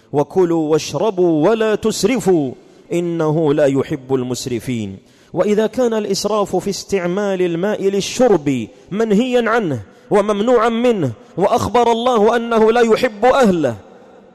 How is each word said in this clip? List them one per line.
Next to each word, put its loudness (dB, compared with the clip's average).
"وكلوا 0
واشربوا 0
ولا 0
تسرفوا 0
إنه 0
لا 2
يحب -2
المسرفين". -4
وإذا 0
كان -2
الإسراف -2
في -4
استعمال -4
الماء -4
للشرب 0
منهيا 0
عنه -2
وممنوعا 2
منه، 0
وأخبر 2
الله 2
أنه 2
لا 2
يحب 0
أهله، 4